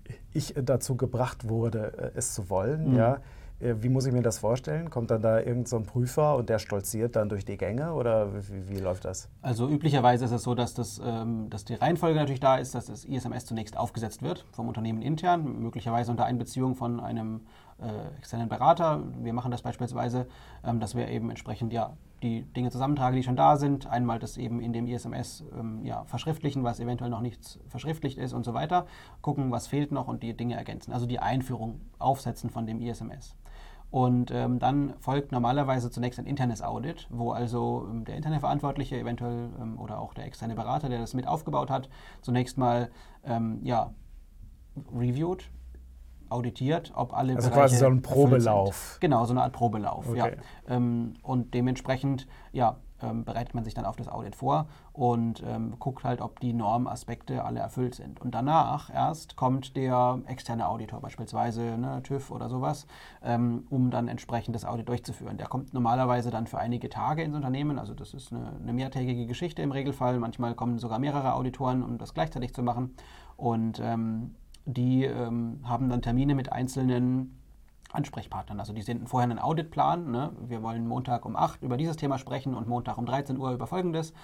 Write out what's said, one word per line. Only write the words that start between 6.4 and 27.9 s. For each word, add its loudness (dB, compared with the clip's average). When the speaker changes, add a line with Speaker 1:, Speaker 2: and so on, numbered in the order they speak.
Speaker 1:
der 4
stolziert -2
dann 4
durch -2
die -6
Gänge -2
oder 4
wie, -6
wie -2
läuft 0
das? -6
Speaker 2:
Also 2
üblicherweise 6
ist 2
es 0
so, 2
dass 0
das, -6
ähm, -2
dass -8
die -6
Reihenfolge 4
natürlich 0
da 6
ist, -4
dass -4
das -14
I -4
S -2
M -4
S -8
zunächst -6
aufgesetzt -4
wird -4
vom -6
Unternehmen -2
intern, 2
möglicherweise 0
unter 2
Einbeziehung 0
von -2
einem, -4
äh, -8
externen -6
Berater. 6
Wir -4
machen -2
das -4
beispielsweise, -2
ähm, 0
dass -2
wir -2
eben -2
entsprechend, -6
ja, -2
die -2
Dinge -2
zusammentragen, 2
die 4
schon 0
da 8
sind. 2
Einmal 2
das -8
eben -4
in -2
dem -2
I -4
S -6
M -8
S, -8
ähm, -6
ja, -6
verschriftlichen, -2
was 0
eventuell -2
noch -4
nichts -8
verschriftlicht -6